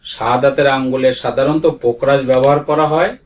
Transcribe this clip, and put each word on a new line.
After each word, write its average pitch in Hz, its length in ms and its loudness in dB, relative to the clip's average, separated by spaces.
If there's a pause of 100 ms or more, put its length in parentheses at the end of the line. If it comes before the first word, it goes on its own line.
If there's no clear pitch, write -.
শাহাদাতের 131 600 0
আঙ্গুলে 131 480 0
সাধারণত 135 520 -2
পোকরাজ 135 580 0
ব্যবহার 131 400 2
করা 151 220 0
হয় 170 260 0 (140)